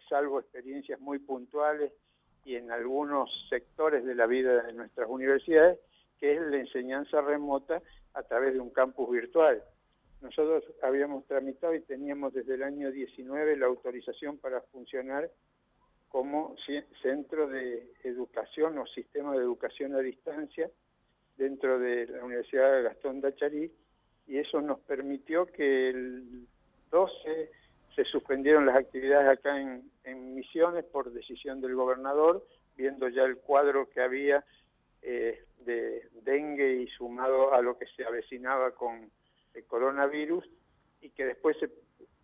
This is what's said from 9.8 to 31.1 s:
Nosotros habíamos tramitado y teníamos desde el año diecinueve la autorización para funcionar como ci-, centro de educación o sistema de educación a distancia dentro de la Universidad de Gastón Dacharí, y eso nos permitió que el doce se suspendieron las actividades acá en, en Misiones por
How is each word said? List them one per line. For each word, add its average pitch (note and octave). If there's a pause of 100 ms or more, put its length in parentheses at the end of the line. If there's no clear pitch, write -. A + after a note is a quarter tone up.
Nosotros D#3 (200)
habíamos C#3
tramitado C3+
y D3
teníamos C#3
desde C3
el B2+
año C#3+
diecinueve C#3
la C3
autorización B2+
para B2+
funcionar C3+ (800)
como C#3+ (120)
ci-, D3 (160)
centro D3
de B2+ (120)
educación B2+
o B2+
sistema C#3+
de C3+
educación B2
a C3+
distancia C#3+ (680)
dentro C3+
de B2
la B2
Universidad B2+
de C3
Gastón C3+
Dacharí, D3 (580)
y C3+
eso D3
nos C#3+
permitió C#3
que C3+
el B2+ (420)
doce - (420)
se C3+
suspendieron C#3
las C3
actividades C3+
acá C#3
en, C3 (140)
en C3
Misiones E3
por C3+